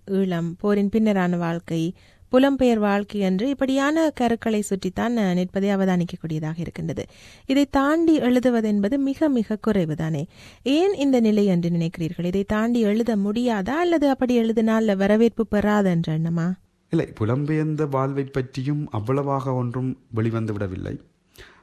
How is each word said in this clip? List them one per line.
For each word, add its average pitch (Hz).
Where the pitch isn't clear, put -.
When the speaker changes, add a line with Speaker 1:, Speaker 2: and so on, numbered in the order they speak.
Speaker 1:
ஈழம், 175
போரின் 202
பின்னரான 196
வாழ்க்கை, 170
புலம்பெயர் 254
வாழ்க்கை 208
என்று 190
இப்படியான 277
கருக்களை 233
சுற்றித்தான் 202
நிற்பதை 196
அவதானிக்கக்கூடியதாக 170
இருக்கின்றது. 160
இதை 277
தாண்டி 311
எழுதுவது 240
என்பது 208
மிக 277
மிக 220
குறைவுதானே? 160
ஏன் 330
இந்த 269
நிலை 214
என்று 175
நினைக்கிறீர்கள்? 170
இதை 185
தாண்டி 226
எழுத 220
முடியாதா, 208
அல்லது 320
அப்படி 247
எழுதினால் 220
வரவேற்பு 214
பெறாது 208
என்ற 165
எண்ணமா? 165
Speaker 2:
இல்லை, 165
புலம்பெயர்ந்த 147
வாழ்வை 135
பற்றியும் 135
அவ்வளவாக 135
ஒன்றும் 127
வெளிவந்து 110
விடவில்லை. 98